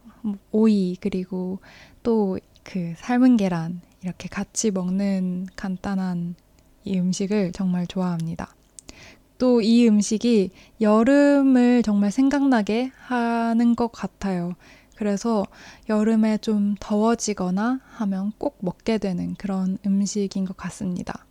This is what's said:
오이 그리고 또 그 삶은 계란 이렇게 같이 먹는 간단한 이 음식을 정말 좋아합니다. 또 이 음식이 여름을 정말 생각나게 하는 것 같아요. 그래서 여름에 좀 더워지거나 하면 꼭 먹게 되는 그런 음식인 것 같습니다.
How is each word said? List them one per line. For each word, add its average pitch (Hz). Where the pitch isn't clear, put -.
오이 208
그리고 185
또 214
그 170
삶은 247
계란 175
이렇게 180
같이 -
먹는 185
간단한 185
이 196
음식을 185
정말 180
좋아합니다. 170
또 247
이 226
음식이 208
여름을 247
정말 202
생각나게 262
하는 233
것 233
같아요. 180
그래서 208
여름에 214
좀 208
더워지거나 214
하면 196
꼭 -
먹게 214
되는 180
그런 190
음식인 196
것 190
같습니다. -